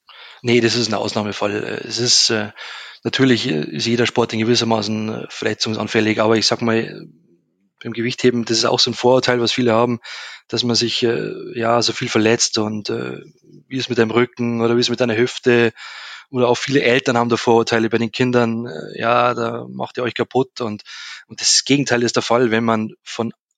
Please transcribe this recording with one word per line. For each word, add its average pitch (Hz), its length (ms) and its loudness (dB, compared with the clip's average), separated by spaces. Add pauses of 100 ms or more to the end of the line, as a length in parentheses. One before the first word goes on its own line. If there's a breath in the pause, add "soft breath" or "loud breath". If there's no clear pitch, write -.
(420 loud breath)
Nee, 120 180 4
das 113 160 2
ist 117 120 0
ein 110 60 -2
Ausnahmefall. 104 680 -2
Äh, - 220 -8
es 113 120 -8
ist, 120 320 2
äh, 107 220 0 (500 loud breath)
natürlich, 127 460 2
äh, 76 160 0
ist 113 220 -6
jeder 117 200 2
Sport 117 280 0
in 110 40 -2
gewissermaßen, 110 680 0
äh, 113 220 -8
verletzungsanfällig, 107 880 0
aber 113 160 4
ich 104 100 2
sag - 160 0
mal, 113 460 -2 (760)
beim 120 100 -8
Gewichtheben, 120 520 0
das 113 140 -2
ist 113 80 0
auch 120 120 2
so 120 140 0
ein - 20 -10
Vorurteil, 123 460 4
was 117 120 0
viele 120 200 2
haben, 120 260 2 (480 loud breath)
dass 117 160 -4
man 120 140 0
sich, 113 260 -2
äh, 117 300 0 (260)
ja, 117 240 2
so - 100 -2
viel 123 160 -6
verletzt 110 500 2
und, 107 300 -4
äh, 123 320 -6 (460)
wie 131 120 -8
ist 120 100 -4
mit 117 100 0
deinem 110 140 2
Rücken 117 480 0
oder 117 160 2
wie 120 40 4
ist 120 100 2
mit 117 100 -2
deiner 120 160 0
Hüfte? 120 560 2 (580 loud breath)
Oder 123 180 2
auch 123 80 4
viele 139 260 0
Eltern 123 360 2
haben 120 100 2
da 117 80 2
Vorurteile 113 540 2
bei 113 80 0
den 113 120 -2
Kindern, 120 560 0
äh, - 320 -12
ja, 120 360 2
da 117 340 -6
macht 127 300 -10
ihr 123 40 -4
euch 120 120 -4
kaputt 123 480 -2
und, 104 200 -6 (440 loud breath)
und - 140 -16
das - 240 0
Gegenteil 127 380 2
ist 120 140 0
der 131 60 2
Fall, 120 280 2
wenn 113 140 0
man 110 280 0 (100)
von - 300 -8 (260)